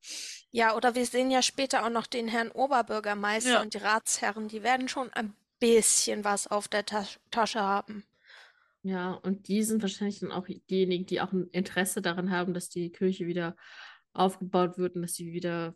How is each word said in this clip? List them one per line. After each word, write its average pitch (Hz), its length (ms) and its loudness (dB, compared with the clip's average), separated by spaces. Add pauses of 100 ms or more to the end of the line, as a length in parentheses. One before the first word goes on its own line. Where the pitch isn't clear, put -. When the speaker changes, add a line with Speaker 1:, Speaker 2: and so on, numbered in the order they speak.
(520)
Speaker 1:
Ja, 226 240 4
oder 233 180 2
wir 247 140 0
sehen 254 240 2
ja 254 100 4
später 262 440 2
auch 226 40 0
noch 233 160 -2
den 233 220 -4
Herrn 226 240 -2
Oberbürgermeister 220 1000 0
Speaker 2:
Ja. 214 80 6
Speaker 1:
und 214 120 -4
die 208 60 -6
Ratsherren, 220 680 0
die 214 140 -10
werden 254 280 2
schon 254 240 -6
ein 214 220 -6 (240)
bisschen 226 640 6
was 202 220 0
auf 208 220 -2
der 208 180 -2
Tas-, 208 320 -6 (140)
Tasche 220 300 0
haben. 202 440 -2 (800)
Speaker 3:
Ja, 185 300 -2
und 190 340 -4
die 208 160 2
sind 220 180 0
wahrscheinlich 202 380 -2
dann 185 120 -6
auch 180 140 -4 (240)
diejenigen, 185 380 2
die - 120 -2
auch 185 140 -2
ein 180 160 0
Interesse 185 520 -2
daran 180 300 -2
haben, 180 220 0
dass 175 160 -6
die 170 220 -4
Kirche 190 340 0
wieder 170 300 -2 (580)
aufgebaut 180 640 2
wird 180 180 -2
und 175 60 -4
dass 175 140 -6
sie 170 180 -10
wieder 170 420 -4